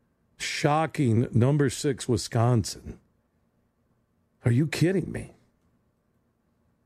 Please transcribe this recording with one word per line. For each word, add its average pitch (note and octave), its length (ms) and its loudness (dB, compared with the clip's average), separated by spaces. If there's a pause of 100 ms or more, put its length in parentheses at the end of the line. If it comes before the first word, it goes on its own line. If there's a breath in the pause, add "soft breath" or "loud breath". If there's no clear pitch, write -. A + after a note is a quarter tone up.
(380)
Shocking D3 920 0
number C3+ 360 4
six - 400 -6
Wisconsin. A#2 880 -2 (1500)
Are A#2+ 60 4
you C3+ 160 4
kidding F3 460 0
me? - 220 -10 (1500)